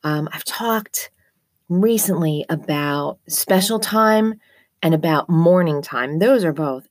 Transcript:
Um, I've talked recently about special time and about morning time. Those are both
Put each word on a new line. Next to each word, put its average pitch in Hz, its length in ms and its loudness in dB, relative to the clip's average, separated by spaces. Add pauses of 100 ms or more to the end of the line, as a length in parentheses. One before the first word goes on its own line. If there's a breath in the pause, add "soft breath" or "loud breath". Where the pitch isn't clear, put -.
Um, 151 300 -2
I've - 100 -12
talked - 680 -6 (580)
recently 180 800 0
about 147 760 -4
special 196 520 0
time 220 540 2 (480 soft breath)
and 165 140 2
about 156 340 0
morning 170 540 4
time. 135 340 -4
Those 226 260 4
are 165 80 0
both 139 400 -6